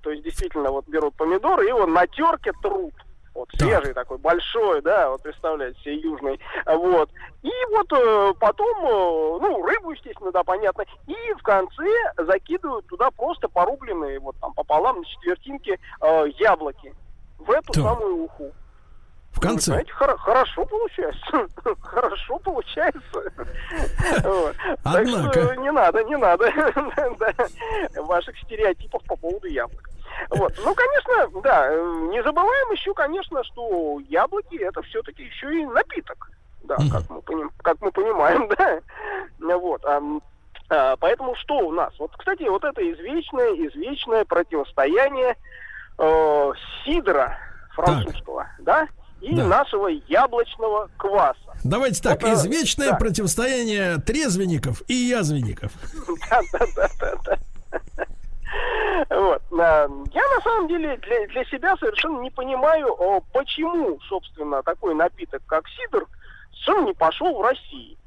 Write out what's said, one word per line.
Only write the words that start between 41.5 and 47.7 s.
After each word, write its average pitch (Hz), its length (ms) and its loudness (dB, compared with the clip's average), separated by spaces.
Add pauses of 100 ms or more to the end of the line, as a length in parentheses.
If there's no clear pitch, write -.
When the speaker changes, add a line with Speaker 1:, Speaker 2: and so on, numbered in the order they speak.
Speaker 1:
у 165 140 0
нас? 165 260 -2
Вот, 156 180 -8
кстати, 370 280 -4
вот 214 200 0
это 294 160 -4 (120)
извечное, 254 580 -2 (160)
извечное 214 580 -2
противостояние, 202 1120 2 (600)
э, 151 540 6 (320)
сидра 196 520 2 (400)